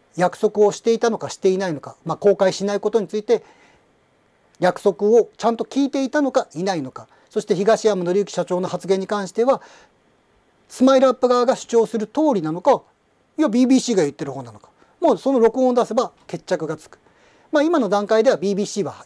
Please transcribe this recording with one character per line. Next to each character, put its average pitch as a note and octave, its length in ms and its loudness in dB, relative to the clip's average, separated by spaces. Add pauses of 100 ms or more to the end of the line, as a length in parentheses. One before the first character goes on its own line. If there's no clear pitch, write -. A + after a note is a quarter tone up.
(160)
約 F3 220 -2
束 G#3+ 260 0
を G3+ 80 2
し - 80 -12
て A3+ 140 0
い A3 40 -4
た A#3 120 0
の A3 80 -6
か C#3 100 -10
し - 80 -12
て F#3+ 140 0
い F#3 80 -2
な F#3+ 100 -4
い D#3+ 60 -4
の C3+ 60 -10
か、 - 240 -20
ま D#3 100 -6
あ、 - 20 -8
公 G3 200 4
開 F#3+ 180 2
し G3 100 -8
な G3+ 100 -2
い G3+ 60 -2
こ G#3 100 -4
と A3+ 100 0
に F3+ 80 -6
つ A3 80 -8
い G#3+ 60 -6
て、 A3+ 200 0 (1160)
約 F3+ 240 -2
束 G3+ 260 0
を A3+ 280 4
ち - 80 -12
ゃ A3+ 80 2
ん A3+ 60 -6
と A#3+ 60 -6
聞 C#4 200 -2
い C4+ 60 -4
て C#4 140 -4
い B3+ 60 -6
た D4+ 120 0
の C4 100 -2
か - 220 -2
い D#3+ 80 -6
な G3 120 -2
い E3 60 -4
の B2+ 100 -10
か、 - 180 -20 (200)
そ G#3+ 140 -6
し - 20 -12
て G3+ 100 -2
東 G3+ 320 2
山 F#3+ 180 0
紀 F3+ 160 0
之 G3 120 -6
社 E3+ 140 -4
長 F3+ 160 -2
の F3+ 60 -6
発 F3+ 180 -8
言 F#3+ 120 0
に F#3+ 80 -8
関 G3+ 220 -4
し - 40 -16
て A3+ 120 -2
は、 B3+ 160 0 (1080)
ス - 140 -4
マ C4+ 140 6
イ B3+ 40 4
ル C4 80 4
ア - 20 4
ッ B3+ 40 -2
プ B3+ 140 -2
側 B3 160 2
が A#3+ 100 2
主 - 120 -10
張 A3+ 200 2
す A3+ 120 -6
る G#3+ 80 -4
通 - 140 -6 (140)
り F#3 80 -2
な D#3 100 -6
の E3+ 100 -8
か、 B3+ 180 4 (560)
い D#4 60 0
や、 D4+ 60 2
ビ A#3+ 160 2
ー - 20 2
ビ C4 100 4
ー A#3+ 40 4
シ A#3+ 120 -4
ー G3+ 40 2
が F3+ 60 2
言 C#3+ 100 -2
っ - 20 -20
て E3 100 -10
る C#3 80 -10
方 C3+ 100 -12
な A#2+ 80 -16
の G#2 80 -20
か、 - 120 -20 (280)
も D#4+ 140 2
う F3 60 0
そ C4+ 120 -2
の C4 100 2
録 A3+ 200 4
音 B3+ 80 4
を B3 60 0
出 A#3 100 2
せ - 80 -8
ば A#3 200 -2 (140)
決 - 180 -12
着 D#3+ 220 -4
が D#3 120 -8
つ - 100 -20
く。 - 100 -20 (580)
ま D4 40 4
あ、 - 20 2
今 D#4+ 160 2
の A3 100 0
段 G3+ 180 0
階 A3 160 2
で C4 80 4
は G3 60 2
ビ G3 160 -4
ー - 20 -2
ビ G3 100 -2
ー - 20 -6
シ - 160 -6
ー - 20 -2
は - 220 -12